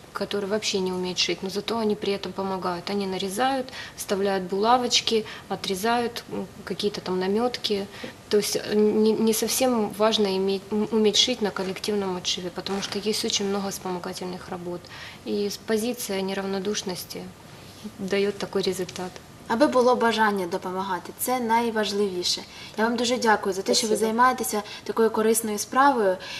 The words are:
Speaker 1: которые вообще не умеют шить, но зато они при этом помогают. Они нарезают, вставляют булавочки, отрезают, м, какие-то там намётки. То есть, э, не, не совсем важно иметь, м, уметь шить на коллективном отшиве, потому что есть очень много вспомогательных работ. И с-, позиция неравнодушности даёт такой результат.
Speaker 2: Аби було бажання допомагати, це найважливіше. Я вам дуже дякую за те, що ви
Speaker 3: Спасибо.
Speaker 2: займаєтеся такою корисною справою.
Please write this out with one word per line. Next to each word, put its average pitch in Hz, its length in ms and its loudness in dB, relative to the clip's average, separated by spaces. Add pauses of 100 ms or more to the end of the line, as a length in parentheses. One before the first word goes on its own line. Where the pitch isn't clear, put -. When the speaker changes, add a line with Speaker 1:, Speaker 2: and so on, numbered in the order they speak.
(140)
Speaker 1:
которые 196 360 -4
вообще 214 300 0
не 185 140 0
умеют 180 240 -2
шить, 175 260 0
но 190 60 -4
зато 202 300 -4
они 214 160 2
при 202 180 -2
этом 190 180 -6
помогают. 185 600 -4
Они 202 160 0
нарезают, 202 580 0 (300)
вставляют 196 480 0
булавочки, 220 840 2 (240)
отрезают, 226 760 -2 (100)
м, 196 120 -4 (180)
какие-то 202 380 -4
там 185 180 -2
намётки. 202 680 0 (420)
То 208 80 4
есть, - 180 2
э, - 200 -2
не, 214 380 6
не 220 200 4
совсем 226 640 2
важно 214 300 4 (100)
иметь, 190 240 0 (100)
м, 214 200 0
уметь 214 260 4
шить 247 240 2
на 202 80 2
коллективном 190 680 -2
отшиве, 180 320 -4
потому 190 320 -4
что - 180 -6 (100)
есть 214 160 -2
очень 202 240 0
много 196 200 -2
вспомогательных 180 840 -8
работ. 175 280 -8 (460)
И 208 200 0
с-, 196 220 -6
позиция 220 540 -2
неравнодушности 196 1000 -4 (800)
даёт 202 380 0
такой 202 240 -2
результат. 185 500 -4 (380)
Speaker 2:
Аби 233 180 6
було 247 280 6
бажання 214 520 2
допомагати, 185 720 -4
це 254 200 0
найважливіше. 208 1000 0 (360)
Я 214 60 2
вам 233 120 2
дуже 240 220 2
дякую 208 380 4
за 190 60 -2
те, 247 120 0
що - 140 2
ви 214 80 2
Speaker 3:
Спасибо. 214 120 2
Speaker 2:
займаєтеся 233 540 2 (220)
такою 220 260 2
корисною 220 500 2
справою. 233 580 4 (220)